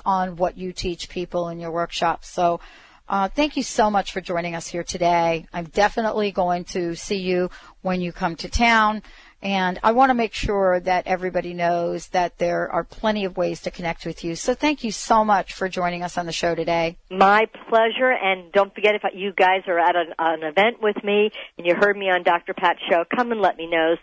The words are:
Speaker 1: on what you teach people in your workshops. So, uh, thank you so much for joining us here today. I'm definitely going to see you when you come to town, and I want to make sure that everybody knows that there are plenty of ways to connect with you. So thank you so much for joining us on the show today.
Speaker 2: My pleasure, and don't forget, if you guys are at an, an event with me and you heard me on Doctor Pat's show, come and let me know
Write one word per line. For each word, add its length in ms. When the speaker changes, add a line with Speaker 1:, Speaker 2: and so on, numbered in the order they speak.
Speaker 1:
on 320
what 220
you 160
teach 340
people 400
in 100
your 120
workshops. 580
So, 320
uh, 200
thank 280
you 60
so 280
much 220
for 80
joining 340
us 120
here 180
today. 720
I'm 100
definitely 680
going 320
to 300
see 240
you 320
when 220
you 100
come 240
to 120
town, 540
and 400
I 80
want 200
to 40
make 200
sure 440
that 300
everybody 440
knows 580
that 280
there 320
are 140
plenty 400
of 120
ways 260
to 100
connect 340
with 160
you. 140
So 180
thank 300
you 80
so 320
much 280
for 160
joining 360
us 120
on 100
the 60
show 220
today. 420
Speaker 2:
My 360
pleasure, 440
and 400
don't 200
forget, 220
if 80
you 180
guys 340
are 140
at 160
an, 200
an 280
event 360
with 220
me 300
and 80
you 80
heard 220
me 120
on 140
Doctor 320
Pat's 240
show, 160
come 180
and 80
let 160
me 100
know 360